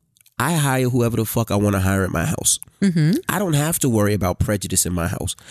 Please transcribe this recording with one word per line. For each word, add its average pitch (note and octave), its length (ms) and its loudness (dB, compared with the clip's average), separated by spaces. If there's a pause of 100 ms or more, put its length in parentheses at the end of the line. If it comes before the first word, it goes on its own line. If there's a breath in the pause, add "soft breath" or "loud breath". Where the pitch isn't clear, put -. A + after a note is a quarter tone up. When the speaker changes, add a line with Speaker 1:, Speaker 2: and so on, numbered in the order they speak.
(380)
Speaker 1:
I C3+ 140 0
hire C3 380 0
whoever A#2+ 260 0
the A2+ 80 0
fuck A2+ 260 -2
I G2+ 60 0
wanna G2+ 240 2
hire F#2+ 240 2
in - 80 -4
my E2 140 -2
house. - 320 -2 (240)
Speaker 2:
Mm-hmm. E3 300 4 (140)
Speaker 1:
I - 120 -2
don't F3+ 160 0
have D3+ 240 0
to D3 100 0
worry G#2 240 2
about G2 260 -2
prejudice G2 460 -2
in F2 80 -4
my E2+ 160 -2
house. - 260 -6 (160 loud breath)